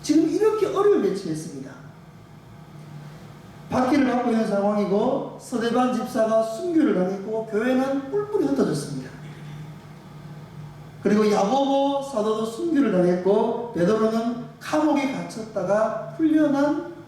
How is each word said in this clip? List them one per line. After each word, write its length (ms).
지금 260
이렇게 380
어려움에 480
처했습니다. 560
박해를 360
받고 240
있는 160
상황이고 960
서대반 520
집사가 500
순교를 520
당했고 520
교회는 640
뿔뿔이 360
흩어졌습니다. 600
그리고 300
야고보 800
사도도 340
순교를 460
당했고 840
베드로는 720
감옥에 540
갇혔다가 1040
풀려난 760